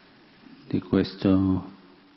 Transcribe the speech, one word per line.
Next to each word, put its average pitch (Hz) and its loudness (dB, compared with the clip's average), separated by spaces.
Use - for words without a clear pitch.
di 101 -4
questo 95 0